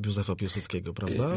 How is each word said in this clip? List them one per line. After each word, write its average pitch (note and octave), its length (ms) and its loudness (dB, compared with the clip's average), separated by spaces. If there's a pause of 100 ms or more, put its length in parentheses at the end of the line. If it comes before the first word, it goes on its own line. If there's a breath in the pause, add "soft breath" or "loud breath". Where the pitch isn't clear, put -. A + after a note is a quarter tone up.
Józefa G2 300 0
Piłsudskiego, F#2 580 -2
prawda? G#2 440 2